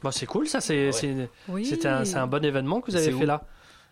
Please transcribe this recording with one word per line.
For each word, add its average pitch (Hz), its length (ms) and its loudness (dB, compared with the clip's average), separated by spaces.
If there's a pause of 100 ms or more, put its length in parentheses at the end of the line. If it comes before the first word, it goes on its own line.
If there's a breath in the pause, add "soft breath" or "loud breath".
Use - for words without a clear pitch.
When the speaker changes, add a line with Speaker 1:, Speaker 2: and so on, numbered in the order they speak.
Speaker 1:
Bah, 135 100 0
c'est - 140 -6
cool, 294 220 0
ça, 269 120 -2
c'est, 143 240 2
Speaker 2:
Ah - 20 4
ouais. 139 60 2
Speaker 1:
c'est, 135 380 -2 (180)
Speaker 3:
Oui. 196 180 -4
Speaker 1:
c'est 320 180 -2
un, - 200 2
c'est 190 120 -2
un 160 120 0
bon 143 160 0
événement 143 360 0
que 240 100 -6
vous 185 60 0
Speaker 2:
Et 170 40 4
Speaker 1:
avez 156 100 4
Speaker 2:
c'est 127 80 0
Speaker 1:
fait 151 60 2
Speaker 2:
où ? - 20 6
Speaker 1:
là. 147 180 2 (480 loud breath)